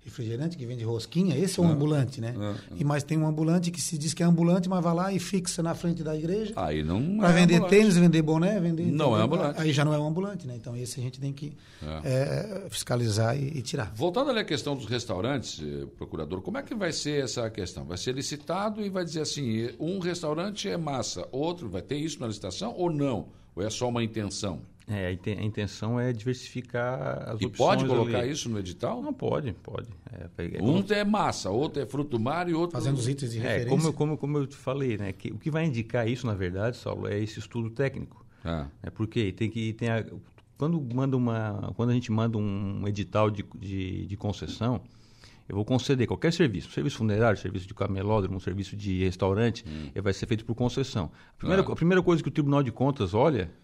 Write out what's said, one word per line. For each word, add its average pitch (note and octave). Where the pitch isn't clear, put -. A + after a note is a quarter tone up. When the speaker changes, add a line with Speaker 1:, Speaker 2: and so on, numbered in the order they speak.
Speaker 1:
refrigerante, B2+
que B2+
vende A#2+
rosquinha, B2+
esse F3+
é F3
um E3+
Speaker 2:
É. D#3+
Speaker 1:
ambulante, C#3+
né? A#2
Speaker 2:
É, G2+
é. F2+
Speaker 1:
E, F2
mas D3
tem D3+
um D#3
ambulante D#3+
que F3
se -
diz D#3
que F3
é -
ambulante, E3+
mas F#3
vai E3+
lá F#3+
e F#3
fixa F3+
na E3+
frente E3+
da D#3
igreja F3+
Speaker 2:
Aí D#2
não B2
Speaker 1:
pra G3+
Speaker 2:
é F3
Speaker 1:
vender F3
Speaker 2:
ambulante. F3+
Speaker 1:
tênis, G#3
vender E3+
boné, D#3+
vender E3
Speaker 2:
Não D3+
é A2
Speaker 1:
entendeu? G#2+
Speaker 2:
ambulante. D3+
Speaker 1:
Aí D#3
já C#3+
não D3+
é D3
um D3+
ambulante, F#3
né? B2
Então A#2+
esse B2
a -
gente B2+
tem C#3
que, D3
Speaker 2:
É. D3
Speaker 1:
é, -
fiscalizar A#2
e, C#3+
e B2+
tirar. A2+
Speaker 2:
Voltando F3+
ali A3+
à G#3
questão D3
dos B2+
restaurantes, A2
eh, C#2+
procurador, E2
como A3
é C#4
que C#4+
vai G3
ser C#3+
essa A2+
questão? F2+
Vai E2+
ser B2
licitado F3+
e G3+
vai F#3
dizer D#3+
assim, A#2+
eh, B2+
um F3+
restaurante F3
é F3+
massa, C#3
outro D#3
vai F2
ter -
isso D3+
na B2
licitação G2+
ou F3+
não? C#3
Ou E2+
é G#2+
só B2
uma A#2
intenção? G#2
Speaker 3:
É, G2
a F2+
inten-, F#2+
a F#2+
intenção G#2+
é B2
diversificar B2+
as A2+
Speaker 2:
E A#2+
Speaker 3:
opções A#2
Speaker 2:
pode C#3
colocar A#2+
Speaker 3:
ali. B2+
Speaker 2:
isso C3+
no A2
edital? A#2
Speaker 3:
Não, D4
pode, B2
pode. -
É, F2
é -
Speaker 2:
Um D#3+
Speaker 3:
como G3+
Speaker 2:
é G#3
massa, F3
outro C#3+
é C3
fruto C#3
do -
mar D#3+
e E3
outro E3+
Speaker 1:
Fazendo C3+
os A#2
itens C#3
de A#2
Speaker 3:
É, A2
Speaker 1:
referência. A#2+
Speaker 3:
como, D3
como, D3+
como D3
eu C#3
te -
falei, C3
né, G2
que -
o G#2
que C#3+
vai D#3+
indicar A#2
isso, B2
na A2
verdade, F#2+
Saulo, G2+
é G#2
esse G#2+
estudo A2+
técnico. -
Speaker 2:
É. E2
Speaker 3:
É -
porque G#2+
tem A2
que, A2
tem A#2
a, A2+
quando D#3
manda C3
uma, A2
quando A#2+
a -
gente B2
manda A2+
um G2+
edital G#2
de, G2+
de, F#2+
de G2
concessão, A2
eu -
vou G2+
conceder B2+
qualquer D#3+
serviço, A#2
serviço C#3+
funerário, A2
serviço F#2+
de -
camelódromo, G2
serviço G2
de G2
restaurante, G2
Speaker 2:
Hum. D2+
Speaker 3:
ele G#2
vai G2
ser -
feito G#2+
por A#2
concessão. A#2+
A -
primeira F#3
Speaker 2:
Claro. -
Speaker 3:
co-, -
a -
primeira F3+
coisa E3+
que D3+
o -
Tribunal C#3+
de A#2+
Contas A2+
olha G#2+